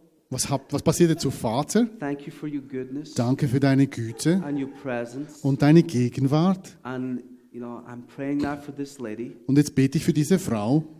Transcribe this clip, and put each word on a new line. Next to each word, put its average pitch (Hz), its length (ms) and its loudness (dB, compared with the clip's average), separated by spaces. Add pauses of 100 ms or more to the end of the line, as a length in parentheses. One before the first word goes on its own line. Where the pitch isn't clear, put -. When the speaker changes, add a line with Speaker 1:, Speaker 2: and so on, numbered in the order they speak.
(320)
Speaker 1:
Was - 180 -4
hab-, - 220 -4
was 143 120 -2
passierte 160 340 4
zu 139 140 -2
Vater? 147 560 0 (120)
Speaker 2:
Thank 143 280 -8
you - 40 -12
for - 160 -12
your 143 140 -6
goodness 131 540 -10
Speaker 1:
„Danke 131 320 0
für 127 120 0
deine 135 280 4
Güte 139 560 -2
Speaker 2:
and 143 180 -4
your 135 80 -6 (120)
presence. 127 600 -8
Speaker 1:
und 139 200 0
deine 156 220 8
Gegenwart.“ 143 1000 0
Speaker 2:
And, 127 400 -8 (280)
you 120 80 -14
know, 120 280 -12
I'm 123 160 -14 (120)
praying 143 240 -4
now 143 160 -2
for 143 200 -14
this 139 240 -10
lady. 117 360 -8 (120)
Speaker 1:
Und 131 100 4
jetzt 147 180 4
bete 135 220 4
ich - 80 -2
für 156 80 4
diese 151 260 2
Frau. 120 440 0 (160)